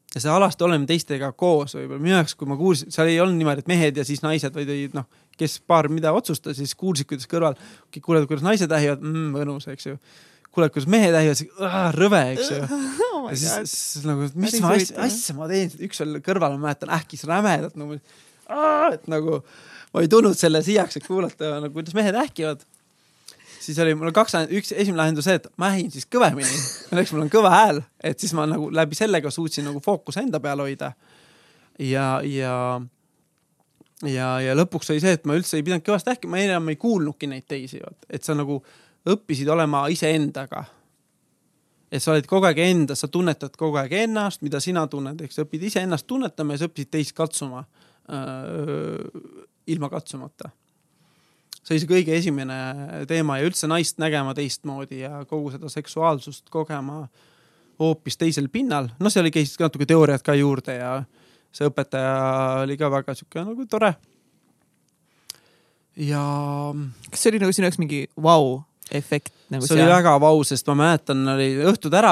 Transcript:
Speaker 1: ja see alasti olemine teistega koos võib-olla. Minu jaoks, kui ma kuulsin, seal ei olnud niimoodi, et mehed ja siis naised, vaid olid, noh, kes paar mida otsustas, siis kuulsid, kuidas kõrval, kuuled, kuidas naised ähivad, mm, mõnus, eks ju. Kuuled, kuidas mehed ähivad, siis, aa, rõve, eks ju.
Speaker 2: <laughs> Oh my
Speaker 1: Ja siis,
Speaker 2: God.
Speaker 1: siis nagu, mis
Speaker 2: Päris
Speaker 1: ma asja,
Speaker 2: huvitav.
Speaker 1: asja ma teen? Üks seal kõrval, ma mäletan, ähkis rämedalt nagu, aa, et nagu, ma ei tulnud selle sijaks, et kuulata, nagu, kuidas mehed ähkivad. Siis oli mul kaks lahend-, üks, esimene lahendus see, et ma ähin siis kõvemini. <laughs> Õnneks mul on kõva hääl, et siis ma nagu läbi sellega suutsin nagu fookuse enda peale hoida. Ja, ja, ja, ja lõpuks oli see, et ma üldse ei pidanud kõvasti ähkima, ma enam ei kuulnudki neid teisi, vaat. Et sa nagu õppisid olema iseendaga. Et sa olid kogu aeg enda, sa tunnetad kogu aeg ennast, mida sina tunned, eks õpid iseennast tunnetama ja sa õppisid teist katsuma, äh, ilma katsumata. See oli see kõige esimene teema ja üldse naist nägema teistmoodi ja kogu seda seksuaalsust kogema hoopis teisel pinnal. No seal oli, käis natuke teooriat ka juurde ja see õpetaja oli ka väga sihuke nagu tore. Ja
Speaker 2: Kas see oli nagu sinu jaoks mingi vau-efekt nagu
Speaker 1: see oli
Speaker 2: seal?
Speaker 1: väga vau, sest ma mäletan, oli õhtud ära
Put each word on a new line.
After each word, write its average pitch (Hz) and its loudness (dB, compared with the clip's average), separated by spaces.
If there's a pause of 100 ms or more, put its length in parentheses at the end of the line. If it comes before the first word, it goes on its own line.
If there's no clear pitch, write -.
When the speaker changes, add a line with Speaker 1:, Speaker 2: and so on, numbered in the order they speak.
(160)
Speaker 1:
ja 123 -6
see 151 0
alasti 175 2
olemine 147 2
teistega 139 -4
koos 151 0
võib-olla. 135 -10
Minu 180 4
jaoks, 156 2
kui 139 -6
ma 139 -4
kuulsin, 160 0
seal 165 2
ei 165 4
olnud 180 2
niimoodi, 151 0
et - -2
mehed 160 2
ja 135 -2
siis 139 -4
naised, 151 -2
vaid 143 -6
olid, 143 -6
noh, 131 -6 (340)
kes 156 -4
paar 160 4
mida 160 0
otsustas, 160 -4
siis 139 -6
kuulsid, 170 -4
kuidas 131 -10
kõrval, 165 0 (420)
kuuled, 156 2
kuidas 147 -4
naised 185 2
ähivad, 147 2
mm, 160 -4
mõnus, 143 -6
eks 135 -12
ju. 123 -12 (560)
Kuuled, 165 4
kuidas 139 -4
mehed 202 6
ähivad, 156 4
siis, 156 -6 (100)
aa, 185 0
rõve, 190 6 (160)
eks - -2
ju. 143 -4
Speaker 2:
<laughs> 277 -2
Oh 269 -6
my - -8
Speaker 1:
Ja 135 -4
siis, 156 -2
Speaker 2:
God. 208 -6
Speaker 1:
siis - -6
nagu, 147 0
mis 175 -2
Speaker 2:
Päris 233 0
Speaker 1:
ma 175 4
asja, 190 4
Speaker 2:
huvitav. - -6
Speaker 1:
asja 226 -4
ma 151 -10
teen? 190 0 (180)
Üks - -12
seal 151 -4
kõrval, 165 0
ma 147 -4
mäletan, - -6
ähkis 160 -6
rämedalt 170 0
nagu, 147 -10 (520)
aa, 302 2
et 156 -10
nagu, 156 -2 (540)
ma 170 2
ei 165 2
tulnud 214 6
selle 156 4
sijaks, 180 0
et - -14
kuulata, 156 -4
nagu, 147 -8
kuidas 160 -8
mehed 208 2
ähkivad. 156 -6 (1040)
Siis 151 -6
oli 160 2
mul 165 -4
kaks 214 2
lahend-, 160 -2
üks, 196 -4
esimene 196 0
lahendus 156 0
see, 180 4
et - -16 (100)
ma 190 0
ähin 190 -4
siis 135 -12
kõvemini. 147 2 (140)
<laughs> - -18
Õnneks 175 0
mul 156 -2
on 143 -2
kõva 208 8
hääl, 190 6 (300)
et - -8
siis 165 -4
ma 151 0
nagu 151 -4
läbi 156 0
sellega 175 0
suutsin 151 -6
nagu 143 -8
fookuse - -4
enda 214 -2
peale 143 -4
hoida. 139 -8 (920)
Ja, 135 0
ja, 135 -4 (1500)
ja, 131 -2 (160)
ja 131 0
lõpuks 165 0
oli 151 0
see, 180 4
et - -10
ma 151 0
üldse 175 -4
ei 147 -2
pidanud 175 -2
kõvasti 208 0
ähkima, 180 -8
ma 196 0
enam 175 0
ei 151 -4
kuulnudki 156 -2
neid 131 -12
teisi, 135 -10
vaat. - -20
Et - -10
sa 151 -2
nagu 143 -4 (480)
õppisid 151 -2
olema 147 2
iseendaga. 151 -2 (1300)
Et 135 -4
sa 160 0
olid 151 2
kogu 190 4
aeg 147 2
enda, 165 4
sa 147 -6
tunnetad 160 -2
kogu 151 -2
aeg 135 -2
ennast, 214 -2
mida 143 -4
sina 175 -2 (100)
tunned, 143 -8
eks 151 -14
õpid 156 -8
iseennast 185 -2
tunnetama 190 -4
ja 143 -6
sa 170 -2
õppisid 147 -12
teist 151 -4
katsuma, 143 -6 (480)
äh, 143 -8 (640)
ilma 147 -4
katsumata. 143 -14 (1120)
See - -2
oli 156 0
see 156 -2
kõige 170 4
esimene 139 -4 (520)
teema 156 0
ja 143 0
üldse 170 -4
naist 165 -2
nägema 147 -2
teistmoodi 139 -8
ja 143 -12
kogu 147 -6
seda 143 -14
seksuaalsust 151 -4
kogema 151 -8 (720)
hoopis 160 0
teisel 147 0
pinnal. 151 -2 (100)
No 196 2
seal 190 4
oli, 160 2
käis 151 2
natuke 143 0
teooriat 151 6
ka 147 4
juurde 139 2
ja 123 -6 (640)
see 147 0
õpetaja 135 -2 (540)
oli 139 -4
ka 147 0
väga 139 -2
sihuke - -10
nagu 233 -8
tore. 214 2 (2000)
Ja 147 -2 (880)
Speaker 2:
Kas - -8
see 226 4
oli 214 2
nagu 190 2
sinu 185 2
jaoks 170 -2
mingi 147 -4 (180)
vau-efekt 147 0 (180)
nagu 135 -4
Speaker 1:
see 160 2
oli 160 8
Speaker 2:
seal? 170 10
Speaker 1:
väga 175 8
vau, 156 8
sest - -4
ma 143 4
mäletan, 147 2 (120)
oli 135 2 (180)
õhtud 180 2
ära 208 8